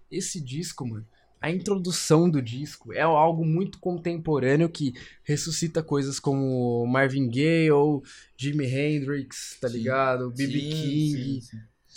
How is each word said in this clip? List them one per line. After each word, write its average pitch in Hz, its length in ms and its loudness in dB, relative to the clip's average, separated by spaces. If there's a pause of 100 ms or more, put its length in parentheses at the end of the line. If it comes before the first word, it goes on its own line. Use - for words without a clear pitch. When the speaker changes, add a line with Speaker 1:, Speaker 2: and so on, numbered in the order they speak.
(100)
Speaker 1:
Esse 185 300 -6
disco, 139 460 -8
mano, 110 200 -8 (340)
a 147 100 -4
introdução 180 800 2
do 147 100 2
disco 120 540 -10
é 127 80 0
algo 165 420 4
muito 160 340 0
contemporâneo 160 880 2
que 147 280 -4 (280)
ressuscita 160 600 -2
coisas 139 360 -2
como 127 680 0
Marvin 131 420 2
Gaye, 156 400 4 (680)
Jimi 143 300 -2
Hendrix, 139 960 -4
tá 127 80 -4
Speaker 2:
Sim. 120 80 -6
Speaker 1:
ligado? 127 540 0
B 135 160 -4
B 143 60 -4
Speaker 2:
Sim, 147 180 -2
Speaker 1:
King. 151 420 0
Speaker 2:
sim, 131 300 -4
sim. 110 180 -16 (360)